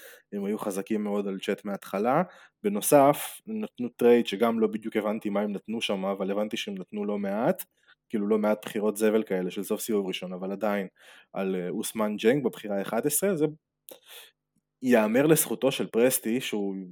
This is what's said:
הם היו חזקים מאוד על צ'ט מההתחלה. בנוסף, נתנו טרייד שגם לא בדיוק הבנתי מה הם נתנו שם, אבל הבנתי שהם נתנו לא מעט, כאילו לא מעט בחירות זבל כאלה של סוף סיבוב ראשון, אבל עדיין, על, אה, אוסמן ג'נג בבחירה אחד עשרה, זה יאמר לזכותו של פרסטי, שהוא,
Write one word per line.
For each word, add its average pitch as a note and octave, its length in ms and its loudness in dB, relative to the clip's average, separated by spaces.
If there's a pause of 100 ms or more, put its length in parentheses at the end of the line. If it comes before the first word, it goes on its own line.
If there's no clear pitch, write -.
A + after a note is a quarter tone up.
(320)
הם G2+ 120 -6
היו G#2 140 -2
חזקים G#2 460 -4
מאוד G2+ 240 -2
על G2 100 -6
צ'ט - 260 -4
מההתחלה. G#2 580 -2 (400)
בנוסף, C#3 840 4
נתנו D#3+ 420 -6
טרייד A#2+ 380 6
שגם A2+ 340 0
לא A2 60 4
בדיוק G#2+ 300 -4
הבנתי G#2 340 -2
מה G2+ 100 0
הם G#2 120 0
נתנו G#2+ 280 -6
שם, G2 240 -2
אבל G2 260 -2
הבנתי G#2+ 260 -2
שהם G3+ 220 -8
נתנו G#3 260 -8
לא G3+ 140 -2
מעט, G3 460 -2 (440)
כאילו G2+ 180 -2
לא G#2+ 120 4
מעט G#2 260 2
בחירות G#2 320 -2
זבל A2 260 4
כאלה F#2 280 -2
של G2 120 -6
סוף G2+ 180 -4
סיבוב G2+ 260 -2
ראשון, F#2 260 -8
אבל F#2+ 200 -6
עדיין, G2+ 340 -2 (460)
על, F#2+ 240 -2
אה, F2 120 -4
אוסמן G#2+ 480 -2
ג'נג B2 280 2
בבחירה G2+ 380 -4
אחד A#2 240 -2
עשרה, F#3+ 300 0
זה D3+ 100 2 (1400)
יאמר A#2+ 440 4
לזכותו C#3 460 2
של A2 140 -4
פרסטי, A#2+ 540 2
שהוא, G2+ 360 -4 (160)